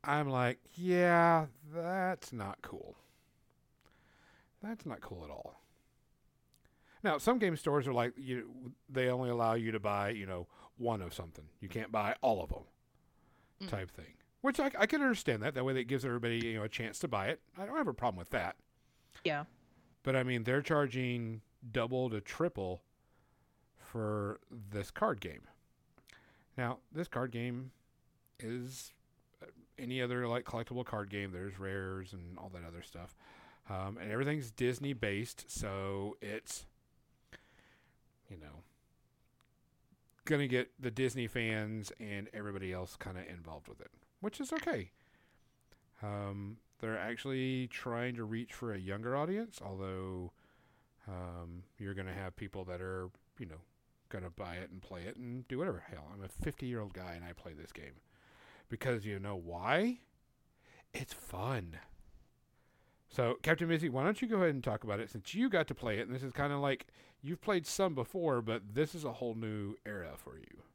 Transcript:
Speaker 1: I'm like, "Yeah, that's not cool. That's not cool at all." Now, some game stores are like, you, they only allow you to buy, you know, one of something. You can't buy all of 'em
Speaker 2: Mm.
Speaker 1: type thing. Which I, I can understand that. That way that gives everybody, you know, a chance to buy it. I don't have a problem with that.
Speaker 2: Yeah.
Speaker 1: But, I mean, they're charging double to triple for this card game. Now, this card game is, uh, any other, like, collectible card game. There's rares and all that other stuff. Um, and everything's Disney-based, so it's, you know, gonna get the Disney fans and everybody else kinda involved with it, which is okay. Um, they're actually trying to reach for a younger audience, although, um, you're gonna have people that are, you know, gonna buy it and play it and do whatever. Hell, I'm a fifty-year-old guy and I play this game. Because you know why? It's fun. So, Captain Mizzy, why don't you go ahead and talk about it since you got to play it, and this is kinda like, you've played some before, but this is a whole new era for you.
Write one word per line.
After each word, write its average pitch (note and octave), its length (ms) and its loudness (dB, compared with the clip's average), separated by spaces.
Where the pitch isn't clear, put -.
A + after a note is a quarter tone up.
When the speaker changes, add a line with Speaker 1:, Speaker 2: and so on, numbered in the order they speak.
Speaker 1:
I'm D3 260 4
like, B2 300 4
"Yeah, E3+ 720 8
that's F3+ 600 0
not G#2 280 -4
cool. - 340 -10
That's A3 240 -8
not C3 160 -4
cool E2+ 220 -8
at D2 60 -10
all." - 320 -10
Now, E3 140 4
some A#3+ 200 6
game F#3 200 6
stores C#3+ 280 4
are C3+ 80 2
like, A#2+ 220 4
you, B2+ 580 -6
they C3 220 4
only B2 200 2
allow A#2 260 6
you A2+ 180 2
to A2 60 2
buy, G2+ 320 4
you G#2 140 -2
know, F2+ 220 -4
one A#2 240 2
of F2 120 -6
something. E2+ 300 -10
You G2+ 80 -10
can't G#2+ 240 -4
buy G#2+ 300 2
all A2 200 6
of D#2+ 120 -4
'em - 100 -6
Speaker 2:
Mm. F#3+ 80 -6
Speaker 1:
type F#2+ 220 -2
thing. - 220 -18
Which C4 200 2
I, C#4 200 4
I G3+ 60 10
can D4 160 4
understand D#3 420 4
that. C#3+ 100 0
That B2+ 120 2
way C3+ 80 4
that B2+ 140 2
gives C3+ 180 2
everybody, A#2+ 320 2
you A#2 180 0
know, G#2+ 80 0
a A2 60 -2
chance A2+ 300 -4
to D#3 100 0
buy G2+ 180 2
it. D#3 140 0
I F#3+ 80 -6
don't A#3+ 100 -4
have C#4 140 2
a C3 40 0
problem A2+ 240 2
with F2 120 -8
that. F2+ 260 0
Speaker 2:
Yeah. D3 180 0
Speaker 1:
But, C3+ 120 2
I C3 80 6
mean, B2 220 2
they're C3 160 6
charging B2 800 2
double B2 380 4
to G#2+ 120 0
triple F#2+ 600 0
for G#2+ 640 0
this G#2 400 -4
card F3+ 300 2
game. E2 280 -8
Now, A#2+ 220 0
this E3+ 180 -4
card B2 220 0
game B2 400 -2
is, B2 540 -6
uh, - 60 -16
any B2+ 240 -2
other, B2 240 2
like, A#2+ 200 0
collectible A#2+ 400 -4
card G#2 240 -4
game. G2 220 -2
There's F#2 280 -6
rares F#2+ 540 -4
and F2+ 240 -12
all F#2+ 120 -10
that F2+ 140 -10
other E2 180 -10
stuff. F2+ 320 -14
Um, G2 280 -2
and G2 140 -6
everything's C3+ 400 0
Disney-based, B2 1000 0
so G2 720 -2
it's, - 440 -8
you G2 80 -12
know, D2+ 260 -16
gonna C#3+ 220 4
get B2 320 2
the B2+ 120 -2
Disney A#2+ 360 0
fans A2 720 -2
and G#2 340 -6
everybody G2 400 -4
else F#2 240 -6
kinda F#2 320 -8
involved E2 380 -12
with - 120 -16
it, - 120 -16
which G#3+ 200 -6
is C4 100 -4
okay. D#4 400 -2
Um, G2+ 560 -6
they're A2 180 -2
actually C3 720 0
trying A#2+ 480 -2
to A#2 80 -4
reach A2+ 300 -2
for A#2 200 -4
a G2 60 -2
younger G#2 360 -2
audience, G3 460 0
although, F#2+ 720 -4
um, F2 560 -8
you're G2 160 -6
gonna F#2 200 -4
have F#2+ 220 -6
people F#2+ 300 -8
that F2+ 160 -4
are, F#2 280 -4
you A#2 80 -8
know, E2 160 -12
gonna F#2 200 -6
buy F2 280 -6
it F#2 140 -8
and F#2 100 -12
play F2+ 220 -10
it F#2+ 120 -8
and B2 320 -8
do B2+ 100 -4
whatever. C#3 240 -2
Hell, D2 320 -14
I'm G2+ 100 -12
a F#2 60 -10
fifty-year-old A#2+ 640 -4
guy F2+ 200 -8
and E2+ 100 -10
I F2 100 -12
play - 200 -14
this D2+ 180 -14
game. - 280 -16
Because A#2 360 0
you G2+ 140 -2
know G2+ 160 -4
why? A#2+ 640 2
It's - 200 -6
fun. F#2+ 640 -4
So, B2 340 2
Captain E3 260 4
Mizzy, D#3+ 200 4
why C3 140 0
don't G3 180 2
you B3 60 0
go A3 100 2
ahead F3 120 8
and C3+ 140 0
talk G#2+ 200 0
about G#2 160 0
it A2 100 -4
since - 260 -8
you A#3+ 140 4
got F3 180 4
to B2 80 -4
play A2 240 0
it, G#2 80 -2
and B2 80 -4
this C3 80 -4
is C3 100 -6
kinda C#3+ 240 0
like, C#3 300 2
you've E3 200 -4
played F#3 260 2
some F#3+ 280 4
before, C3 460 2
but G#2+ 320 -2
this D3+ 220 2
is D#3 100 -6
a C#3+ 80 -2
whole A#2 220 -2
new G#2+ 400 -2
era F2+ 320 -6
for - 200 -14
you. - 260 -18